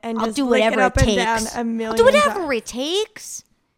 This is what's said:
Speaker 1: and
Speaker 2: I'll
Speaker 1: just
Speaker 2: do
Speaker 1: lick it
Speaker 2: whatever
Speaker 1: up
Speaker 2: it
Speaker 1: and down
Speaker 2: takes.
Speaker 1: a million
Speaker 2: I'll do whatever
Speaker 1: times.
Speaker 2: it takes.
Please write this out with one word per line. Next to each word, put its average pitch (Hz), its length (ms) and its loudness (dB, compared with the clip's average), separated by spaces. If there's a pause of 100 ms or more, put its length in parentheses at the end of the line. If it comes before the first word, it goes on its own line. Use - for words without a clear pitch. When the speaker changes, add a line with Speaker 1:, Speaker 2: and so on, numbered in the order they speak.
Speaker 1:
and 226 160 -6
Speaker 2:
I'll 220 60 -2
Speaker 1:
just 220 100 -6
Speaker 2:
do 277 80 -2
Speaker 1:
lick 247 160 2
it 220 60 2
Speaker 2:
whatever 240 160 0
Speaker 1:
up 247 160 0
Speaker 2:
it 247 100 4
Speaker 1:
and 208 80 2
down 226 240 0
Speaker 2:
takes. 220 160 -8
Speaker 1:
a 240 80 -4
million 226 260 -4
Speaker 2:
I'll - 60 -4
do 466 80 6
whatever 523 380 4
Speaker 1:
times. 285 160 -4
Speaker 2:
it - 80 -10
takes. 330 800 -8 (340)